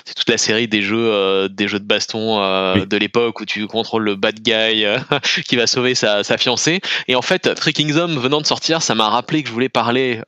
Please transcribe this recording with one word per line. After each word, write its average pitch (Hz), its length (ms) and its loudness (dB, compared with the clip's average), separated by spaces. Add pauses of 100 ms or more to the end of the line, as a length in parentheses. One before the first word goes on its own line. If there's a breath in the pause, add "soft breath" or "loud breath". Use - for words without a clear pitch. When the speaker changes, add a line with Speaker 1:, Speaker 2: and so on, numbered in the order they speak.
Speaker 1:
c'est - 100 -16
toute - 140 -4
la 117 80 4
série 113 300 0
des 104 160 0
jeux, 113 300 0
euh, 98 340 2
des 98 220 -2
jeux 101 100 -2
de 101 60 -10
baston, 110 560 -2
euh, 95 340 2
Speaker 2:
Oui. 101 140 2
Speaker 1:
de 98 80 0
l'époque 113 440 0
où 107 40 -10
tu 104 240 -6
contrôles 113 340 -2
le 104 140 0
bad 110 240 -2
guy, 110 440 2
euh, 104 140 2 (220)
<laughs> - 280 -2
qui - 60 -2
va 117 140 2
sauver 127 260 2
sa, 104 300 2
sa 113 140 0
fiancée. 151 420 0 (260 loud breath)
Et 127 80 2
en 123 80 0
fait, 180 320 2
Three - 180 -2
Kingdoms 151 460 0
venant 131 220 0
de 151 60 -4
sortir, 160 360 -2
ça 113 140 0
m'a 110 140 4
rappelé 127 340 0
que 120 40 -10
je 113 60 -8
voulais 123 140 0
parler, 120 600 0